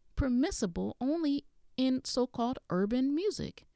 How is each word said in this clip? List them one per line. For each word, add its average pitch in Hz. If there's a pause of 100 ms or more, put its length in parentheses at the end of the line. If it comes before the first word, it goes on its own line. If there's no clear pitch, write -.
(160)
permissible 240
only 285 (320)
in 262
so-called 247 (100)
urban 240
music, - (120)